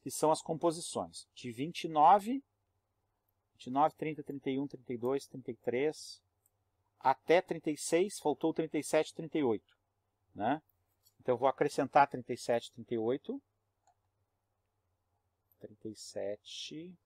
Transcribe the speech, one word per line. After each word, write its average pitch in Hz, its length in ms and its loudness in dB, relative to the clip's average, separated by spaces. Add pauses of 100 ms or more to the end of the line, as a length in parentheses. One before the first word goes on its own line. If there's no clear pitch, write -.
Que 139 100 -12
são 156 200 2
as 156 100 2
composições. 156 920 -4
De 123 180 -12
vinte 139 320 -8
e 180 40 -4
nove, 196 540 6 (1080)
vinte - 140 -20
e 123 40 -10
nove, 143 240 4
trinta, 151 280 -6
trinta 143 260 -8
e 131 100 -2
um, 139 80 -4
trinta 135 240 -14
e 123 60 -4
dois, 127 300 -2
trinta 131 240 -14
e 113 60 -8
três, - 680 -4 (760)
até 156 440 4
trinta 165 280 -4
e 151 60 -2
seis, 180 420 0
faltou 156 360 0
trinta 160 240 -2
e 147 40 -4
sete, - 320 0
trinta 165 220 -6
e 156 60 2
oito, 113 340 0 (580)
né? 120 280 -2 (580)
Então, 127 140 0
eu 117 40 -4
vou 131 100 4
acrescentar 143 600 2
trinta 127 240 -8
e 120 60 -6
sete, - 340 -2
trinta 117 220 -8
e 117 40 0
oito. 143 440 -4 (2250)
Trinta - 300 -16
e 107 80 -12
sete. 151 1080 -10